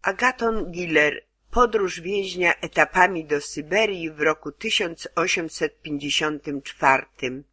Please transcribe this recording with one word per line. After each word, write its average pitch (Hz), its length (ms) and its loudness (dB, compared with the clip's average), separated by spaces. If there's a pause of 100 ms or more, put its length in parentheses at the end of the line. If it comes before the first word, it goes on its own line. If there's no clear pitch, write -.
Agaton 220 640 0
Giller. 160 540 0 (260)
Podróż 214 500 2
więźnia 180 600 0
etapami 175 640 2
do 147 160 0
Syberii 175 720 -2
w 151 100 -16
roku 156 320 0
tysiąc 190 640 -4
osiemset 165 680 -2
pięćdziesiątym 147 800 -4
czwartym. 135 920 -2